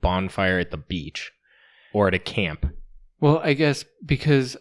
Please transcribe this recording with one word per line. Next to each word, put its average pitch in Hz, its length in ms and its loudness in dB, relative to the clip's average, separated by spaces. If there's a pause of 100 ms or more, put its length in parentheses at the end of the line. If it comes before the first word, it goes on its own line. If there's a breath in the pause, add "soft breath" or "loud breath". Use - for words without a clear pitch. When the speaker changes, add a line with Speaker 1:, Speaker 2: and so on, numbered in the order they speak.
Speaker 1:
bonfire 92 580 0
at 85 120 -4
the 85 60 -8
beach 76 540 -10 (640 soft breath)
or 104 140 4
at 90 60 2
a 90 60 2
camp. - 460 -4 (560)
Speaker 2:
Well, 151 220 4
I 151 100 2
guess 143 320 0 (200)
because, 135 560 2